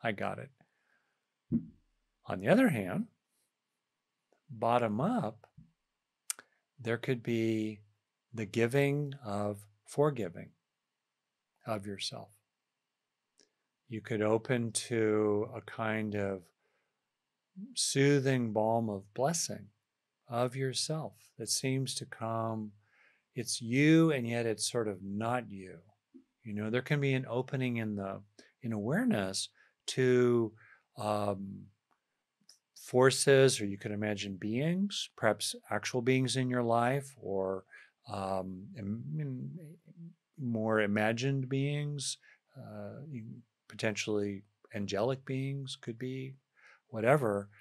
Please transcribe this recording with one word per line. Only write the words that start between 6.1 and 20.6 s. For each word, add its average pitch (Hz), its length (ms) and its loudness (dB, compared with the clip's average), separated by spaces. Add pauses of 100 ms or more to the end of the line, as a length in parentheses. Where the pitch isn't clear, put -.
there 113 180 -2
could 120 260 -2
be 113 560 0 (520)
the 110 140 -6
giving 139 680 2 (100)
of 104 420 -4 (260)
forgiving 117 560 0 (1160)
of 107 200 -4
yourself. 104 440 -8 (1600)
You 110 120 -8
could 104 220 -2
open 117 500 2
to 107 840 2
a 110 60 -8
kind 110 540 -4
of 98 260 -2 (1300)
soothing 135 800 2
balm 110 360 2
of 101 240 -6
blessing 120 540 -2 (640)
of 123 280 -2
yourself 135 560 -4 (260)